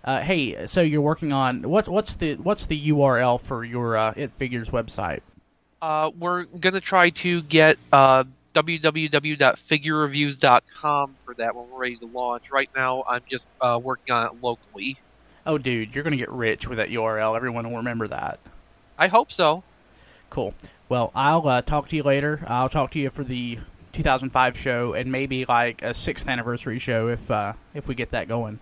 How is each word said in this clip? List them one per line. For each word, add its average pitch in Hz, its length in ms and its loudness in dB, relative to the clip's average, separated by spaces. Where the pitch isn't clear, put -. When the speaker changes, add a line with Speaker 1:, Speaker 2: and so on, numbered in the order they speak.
Speaker 1:
Uh, 131 180 -2
hey, 143 440 -2
so - 160 0
you're 151 200 2
working 151 300 0
on, 131 380 0
what's, 202 180 2
what's 208 280 -2
the, 151 200 -4
what's 196 300 -4
the 156 120 -4
U 147 260 2
R 127 160 4
L 123 180 4
for 120 260 -8
your, 117 320 -4
uh, 110 220 2
It 127 140 -6
Figures 120 380 -6
website? 110 520 -4
Speaker 2:
Uh, 156 380 -2
we're 175 280 -4
gonna 185 360 0
try 175 300 4
to 175 320 -2
get, 156 340 8
uh, 135 320 8
W 160 260 2
W 156 300 0
W 151 260 0
dot 139 240 4
figure 156 380 0
reviews 143 400 0
dot 127 260 6
com 143 340 0
for 123 100 -16
that 117 200 -2
when 120 140 -16
we're 127 120 -12
ready 123 160 -6
to 117 100 -16
launch. 120 420 -8
Right 139 260 -2
now, 131 320 -2
I'm 123 220 -2
just, 127 140 -6
uh, 120 220 2
working 127 320 -4
on 117 100 2
it 113 60 -4
locally. 120 560 -8
Speaker 1:
Oh, 151 140 -2
dude, 117 340 -4
you're 143 100 -6
gonna 156 120 -2
get 123 160 -6
rich 113 360 -2
with 117 120 -6
that 107 100 0
U 113 140 -2
R 110 160 -2
L. 110 160 0
Everyone 117 340 -4
will 117 80 -8
remember 117 300 -4
that. - 320 -8
Speaker 2:
I 170 120 2
hope 226 220 2
so. 165 320 0
Speaker 1:
Cool. 104 240 -6
Well, 123 240 0
I'll, 151 340 2
uh, 147 140 2
talk 147 280 -2
to 160 60 -6
you 151 60 -2
later. 143 460 0
I'll 127 220 0
talk 139 220 -2
to 165 80 -6
you 135 120 -4
for 143 120 -10
the 123 360 -8
two - 100 -8
thousand 131 300 0
five 127 260 2
show 120 360 -2
and 127 180 -4
maybe, 131 340 -4
like, 120 380 0
a 117 100 -4
sixth - 340 -8
anniversary 120 520 -6
show 117 300 -2
if, 117 200 -6
uh, 107 240 -2
if 147 120 -12
we 135 60 -6
get 120 180 -6
that 110 160 -4
going. 113 340 -6